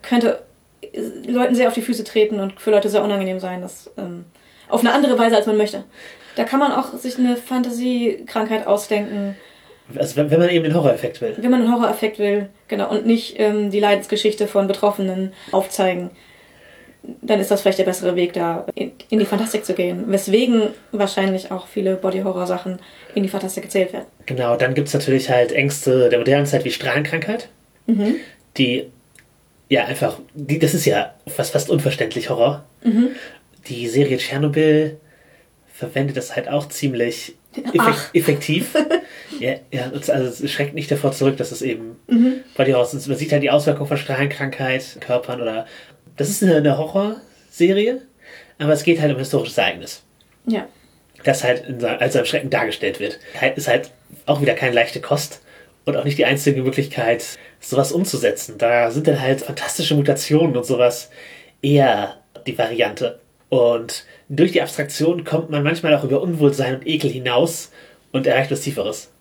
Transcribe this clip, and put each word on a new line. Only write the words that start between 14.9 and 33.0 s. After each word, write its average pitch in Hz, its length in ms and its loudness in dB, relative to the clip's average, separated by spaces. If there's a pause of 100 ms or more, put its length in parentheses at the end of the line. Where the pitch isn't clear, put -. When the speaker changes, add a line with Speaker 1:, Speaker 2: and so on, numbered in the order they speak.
Speaker 1:
aufzeigen, 185 580 0 (1120)
dann 214 160 2
ist 196 140 0
das 196 100 2
vielleicht 190 160 2
der 190 60 2
bessere 185 320 0
Weg, 175 160 0
da 170 420 -2
in, - 160 -6 (200)
in 220 100 4
die 202 60 4
Fantastik 214 380 -2
zu 180 100 -2
gehen. 180 340 -2
Weswegen 214 640 2 (200)
wahrscheinlich 196 640 -2
auch 185 160 -10
viele 190 260 -2
Body-Horror-Sachen 185 840 -4 (340)
in 208 80 0
die 190 60 0
Fantastik 190 340 -6
gezählt 185 300 0
werden. - 140 -10 (200)
Speaker 2:
Genau, 123 300 0
dann 131 180 0
gibt's 143 180 0
natürlich 135 380 2
halt 123 220 4
Ängste 131 560 2
der 120 100 4
modernen 139 280 4
Zeit 139 180 0
wie 117 80 -2
Strahlenkrankheit, 151 760 -4 (380)
Speaker 1:
Mhm. 214 300 2 (420)
Speaker 2:
die 127 280 0 (840)
ja 120 160 4
einfach, - 340 -4 (160)
die, 147 240 -4
das 160 160 2
ist - 120 0
ja 104 280 0 (140)
fast, - 240 -6
fast - 180 -2
unverständlich - 600 -2
Horror. 123 340 0 (180)
Speaker 1:
Mhm. 240 280 4 (580)